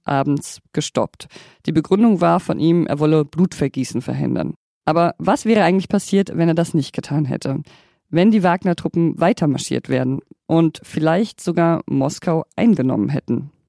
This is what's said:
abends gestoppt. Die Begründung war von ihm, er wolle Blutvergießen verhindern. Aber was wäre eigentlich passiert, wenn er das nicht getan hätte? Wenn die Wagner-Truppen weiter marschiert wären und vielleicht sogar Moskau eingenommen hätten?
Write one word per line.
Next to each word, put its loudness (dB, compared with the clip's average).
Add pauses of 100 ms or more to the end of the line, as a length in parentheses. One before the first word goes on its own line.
abends -2 (140)
gestoppt. -4 (380)
Die -2
Begründung 2
war 4
von -4
ihm, 2
er -4
wolle 2
Blutvergießen -2
verhindern. -4 (300)
Aber 2
was 0
wäre 4
eigentlich 2
passiert, 0
wenn 2
er 2
das -2
nicht -2
getan -4
hätte? -4 (480)
Wenn 4
die 4
Wagner-Truppen 0
weiter 2
marschiert -2
wären -2 (280)
und 2
vielleicht -2
sogar 0
Moskau -2 (120)
eingenommen 2
hätten? -4 (180)